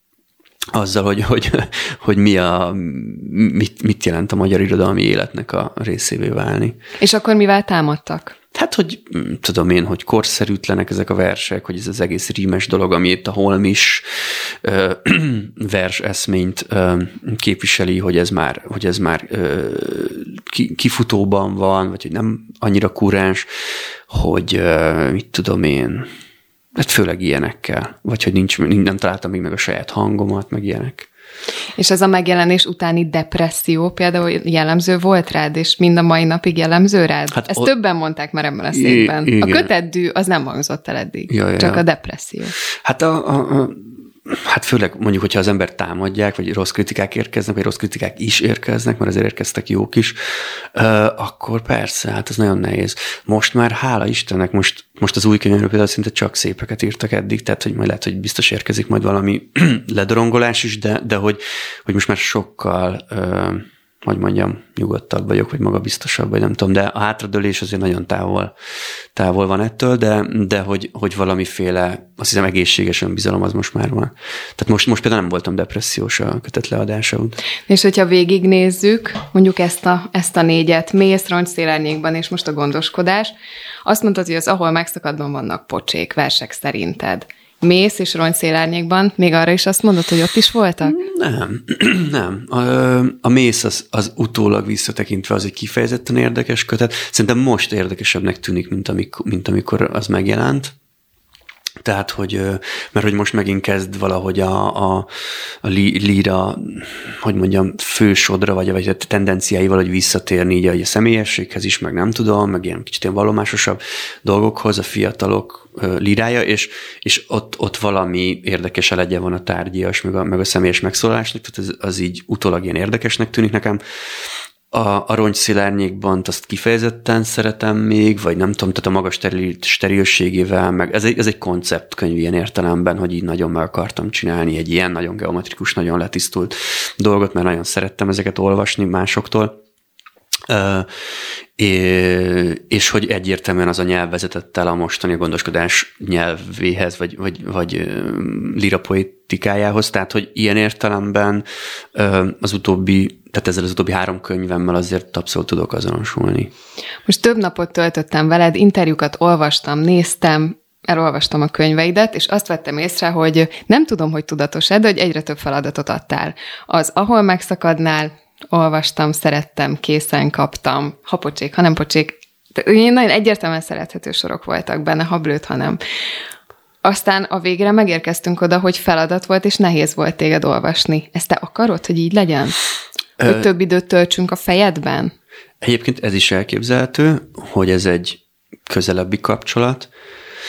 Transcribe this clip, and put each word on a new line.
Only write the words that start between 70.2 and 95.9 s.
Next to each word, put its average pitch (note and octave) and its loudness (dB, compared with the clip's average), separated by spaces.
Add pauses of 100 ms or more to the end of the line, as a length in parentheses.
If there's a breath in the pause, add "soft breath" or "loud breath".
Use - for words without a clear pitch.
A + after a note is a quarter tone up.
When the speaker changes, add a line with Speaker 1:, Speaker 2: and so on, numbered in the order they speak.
Speaker 1:
de G2+ 0
hogy, F#2+ -4
hogy G2+ -4
valamiféle, F#2 -2
azt G#2+ -2
hiszem, G2+ 2
egészséges F#2 2
önbizalom F#2+ 0
az F#2+ 0
most G2+ -4
már G#2+ -2
van. - -2 (420 loud breath)
Tehát - -4
most, G#2 2
most A2+ 2
például A2 2
nem F2 -4
voltam F2+ -2
depressziós - -4
a A2 -2
kötet - -4
leadása A2 -2
után. A2+ -4 (280 loud breath)
Speaker 2:
És G3 6
hogyha G3 4
végignézzük, F#3 4 (200)
mondjuk F#3+ 6
ezt F3 -2
a, F3+ 2
ezt F#3 -2
a E3+ 4
négyet, E3 2
Mész, F#3+ 4
Roncs, F3 0
Szélárnyékban D#3 -2
és E3 -6
most - -4
a D#3 -4
Gondoskodás, D#3+ -2 (500 loud breath)
azt G#3+ 0
mondtad, F#3 0
hogy E3+ -2
az D#3+ -2
Ahol F3 2
megszakadban D3+ -4
vannak B2 -8
pocsék, - -4
versek C#3+ -2
szerinted. F#2+ -6 (340 loud breath)
Mész F#3 4
és F#3 -4
Roncs, E3 0
Szélárnyékban, E3+ 0
még F3 4
arra E3 4
is F3+ 2
azt G3 0
mondod, F#3+ 4
hogy E3+ 2
ott E3+ 0
is A3 4
voltak? A3 2 (260)
Speaker 1:
Nem, A#2 -2 (200)
<clears throat> F3+ 0
nem. G#2 -4
A, B2 -2 (640)
a B2 2
Mész B2 4
az, - -4
az G#2+ 0
utólag G#2+ 2
visszatekintve G#2 -4
az G2+ -2
egy F#2+ -6
kifejezetten A#2+ -2